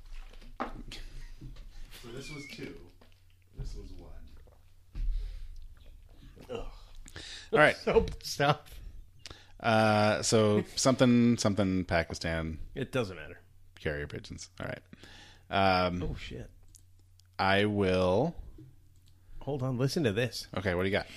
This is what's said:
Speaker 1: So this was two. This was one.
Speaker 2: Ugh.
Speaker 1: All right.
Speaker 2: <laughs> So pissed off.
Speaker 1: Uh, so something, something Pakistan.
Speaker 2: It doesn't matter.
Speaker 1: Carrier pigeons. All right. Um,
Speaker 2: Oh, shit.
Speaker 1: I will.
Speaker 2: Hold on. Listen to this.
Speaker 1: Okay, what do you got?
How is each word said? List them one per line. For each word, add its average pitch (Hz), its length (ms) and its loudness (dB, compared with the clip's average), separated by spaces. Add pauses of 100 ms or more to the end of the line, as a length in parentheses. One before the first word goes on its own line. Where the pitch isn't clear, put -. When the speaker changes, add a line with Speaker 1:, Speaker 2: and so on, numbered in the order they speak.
(600)
Speaker 1:
So - 1500 -12
this 135 200 -12
was - 140 -12
two. - 280 -12 (840)
This - 180 -8
was - 220 -12
one. - 120 -14 (2500)
Speaker 2:
Ugh. - 140 -8 (880)
Speaker 1:
All 214 60 6
right. 147 200 8
Speaker 2:
<laughs> - 60 -16
So 226 160 4
pissed - 400 -4
off. 143 180 4 (1000)
Speaker 1:
Uh, 107 640 4
so 107 400 6 (120)
something, 120 600 6
something 95 480 2
Pakistan. 82 720 -2 (180)
Speaker 2:
It 135 160 -6
doesn't 104 240 -2
matter. 78 240 -14 (400)
Speaker 1:
Carrier 73 280 -4
pigeons. - 420 -12 (100)
All - 80 -8
right. - 140 -10 (1040)
Um, 90 160 -2
Speaker 2:
Oh, 71 160 -4
shit. - 300 -12 (880)
Speaker 1:
I 98 260 4
will. 98 680 2 (1040)
Speaker 2:
Hold 135 220 -4
on. 127 140 -2
Listen 135 280 2
to 110 60 6
this. 117 360 -2 (100)
Speaker 1:
Okay, 95 160 0
what 90 100 2
do 95 60 2
you 98 60 2
got? 92 100 2 (120)